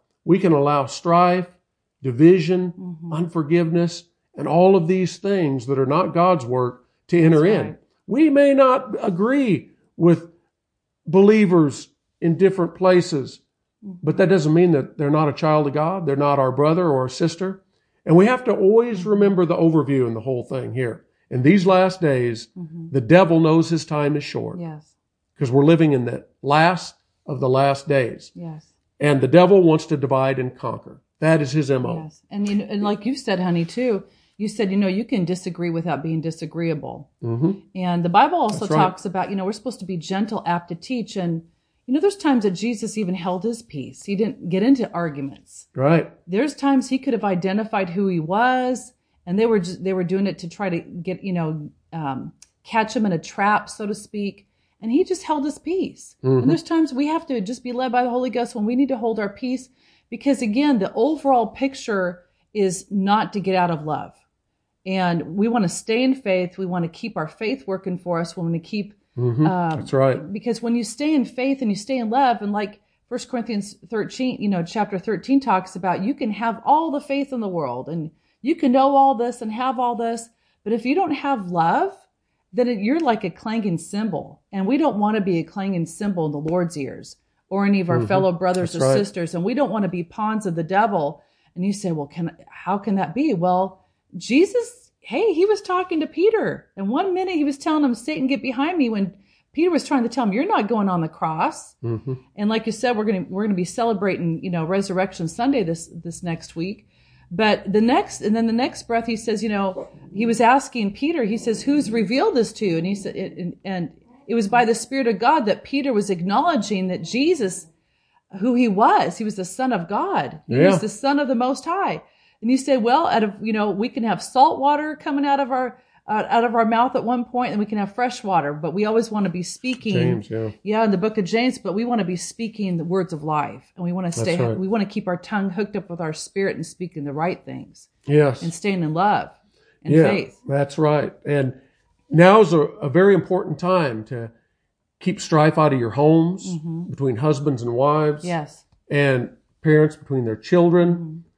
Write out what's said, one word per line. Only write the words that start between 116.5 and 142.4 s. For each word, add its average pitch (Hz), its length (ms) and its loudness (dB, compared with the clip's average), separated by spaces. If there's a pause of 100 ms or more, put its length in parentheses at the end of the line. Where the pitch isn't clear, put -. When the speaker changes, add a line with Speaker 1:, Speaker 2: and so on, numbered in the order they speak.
Speaker 2:
that 180 140 -6
Jesus, 254 640 -2 (720)
who 240 160 0
he 247 120 4
was, 208 500 2
he 226 60 -6
was 214 120 -6
the 185 100 -6
Son 254 260 -4
of 175 160 -4
God. 240 600 -4
He 117 100 -2
was 233 180 8
Speaker 1:
Yeah. - 40 4
Speaker 2:
the 214 100 -4
Son 277 300 0
of 285 100 0
the 269 60 2
Most 254 300 -2
High. 330 380 -4 (380)
And 226 100 0
you 262 60 4
say, 262 200 2
"Well, 247 300 2
out 220 160 2
of, 208 180 -2
you 214 120 -4
know, 208 180 0
we 202 180 -2
can - 140 -6
have 202 180 -2
salt - 380 2
water 285 360 0
coming 285 300 -4
out 277 140 0
of 262 120 -2
our, 254 280 -4 (280)
uh, - 220 -2
out 233 140 2
of 233 120 0
our 233 100 2
mouth 233 300 2
at - 80 -2
one 233 220 -2
point, 247 260 -4
and 208 80 -2
we 208 60 0
can 208 120 -6
have 202 180 -4
fresh 247 280 -4
water, 165 300 0
but 151 200 -6
we 208 120 0
always 226 240 0
want 208 160 -2
to 175 60 -2
be 175 120 -6
speaking." 233 500 -6
Speaker 1:
James, 120 360 0
yeah. 110 200 -6 (140)
Speaker 2:
Yeah, 214 200 0
in 214 80 2
the 190 60 2
book 214 200 -2
of 196 80 0
James, 233 320 0
but 180 160 -6
we 214 120 -2
want 240 140 -2
to 185 60 -2
be 175 100 -4
speaking 202 640 -6
the 160 60 -4
words 180 300 -2
of 151 100 -10
life, 143 520 -6
and 180 80 -12
we 175 80 -2
want 180 200 -4
to - 80 -6
Speaker 1:
That's 113 160 -2
Speaker 2:
stay, 175 100 0
Speaker 1:
right. 113 140 -2
Speaker 2:
we 190 80 -4
want 208 160 0
to 196 60 -8
keep - 180 -8
our 175 100 -2
tongue 196 340 -4
hooked 208 240 -6
up 185 140 -8
with 175 120 -10
our 156 120 -6
spirit - 420 -6
and 160 100 -10
speaking 160 400 -12
the 143 80 -8
right 156 300 -4
things. - 440 -16 (180)
Speaker 1:
Yes. 143 380 4
Speaker 2:
And 165 100 -4
staying 190 300 -2
in 156 100 -2
love 170 360 0 (540)
and 139 120 0
Speaker 1:
Yeah, 156 140 8
Speaker 2:
faith. - 380 -4
Speaker 1:
that's 139 300 -2
right. 151 360 2 (120)
And 139 280 0 (560)
now's 185 440 8